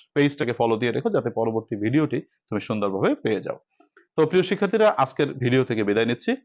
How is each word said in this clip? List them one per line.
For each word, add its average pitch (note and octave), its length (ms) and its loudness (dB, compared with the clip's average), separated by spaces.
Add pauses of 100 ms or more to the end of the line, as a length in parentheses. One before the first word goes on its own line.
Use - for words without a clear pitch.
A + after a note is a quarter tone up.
(140)
পেজটাকে C#3+ 400 0
ফলো A2+ 240 2
দিয়ে A#2+ 140 0
রেখো, B2+ 180 -2
যাতে B2+ 200 -2
পরবর্তী A2+ 460 -4
ভিডিওটি B2 440 0
তুমি - 420 -8
সুন্দরভাবে G#2+ 540 -2
পেয়ে A2+ 260 -2
যাও। - 180 -14 (580)
তো D#3 80 4
প্রিয় F3+ 180 2
শিক্ষার্থীরা, G#3 540 2
আজকের C#3 360 0
ভিডিও C3 300 2
থেকে A2+ 200 -2
বিদায় G#2 220 2
নিচ্ছি। E3+ 400 -2